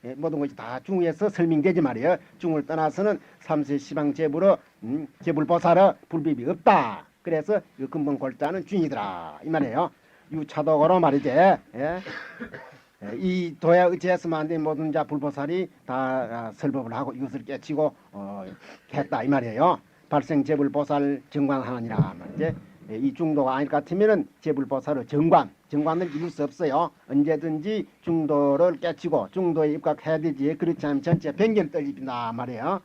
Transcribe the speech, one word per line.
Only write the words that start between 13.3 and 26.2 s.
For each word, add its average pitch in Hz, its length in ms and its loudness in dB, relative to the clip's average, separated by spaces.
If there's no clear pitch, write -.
도에 170 220 6
의지해서만 175 580 0
안 156 80 -2
되는 160 160 -2
모든 156 260 -2
자 151 140 0
불보살이 147 640 -4
다, 127 120 -6
아, 120 580 -4
설법을 131 400 -4
하고 139 180 -6
이것을 127 320 -10
깨치고, 143 500 -4
어, 98 320 -12
했다 143 300 -4
이 127 60 -2
말이에요. 135 500 2
발생 147 360 0
제불보살 143 840 0
정광하느니라 127 880 -2
말이지. 156 360 -6
예, 110 80 -8
이 135 140 -2
중도가 143 440 0
아닐 139 120 0
것 147 100 0
같으면은 196 480 2
제불보살의 139 680 -4
정광, 160 440 4
정광을 160 460 -2
이룰 165 160 -6